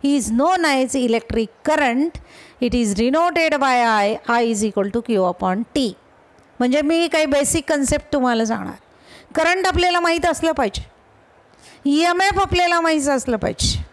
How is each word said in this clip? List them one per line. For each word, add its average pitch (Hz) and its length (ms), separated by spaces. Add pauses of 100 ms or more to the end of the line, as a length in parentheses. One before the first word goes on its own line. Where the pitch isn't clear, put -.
is 277 240
known 330 360
as 262 320
electric 226 540 (120)
current. 294 540 (420)
It 247 140
is 226 200
denoted 311 640
by 262 260
I, 214 340 (120)
I 240 160
is 226 180
equal 202 280
to 226 120
Q 208 220
upon 185 380 (140)
T. 262 120 (720)
म्हणजे 254 220
मी 330 260
काही 311 200
basic 285 400
concept 277 440
तुम्हाला 247 340
सांगणार. 202 280 (600)
Current 359 320
आपल्याला 349 340
माहीत 339 260
असलं 320 260
पाहिजे, 247 300 (1040)
ईएमएफ 349 540
आपल्याला 349 400
माहीत 311 300
असलं 254 260
पाहिजे - 440 (120)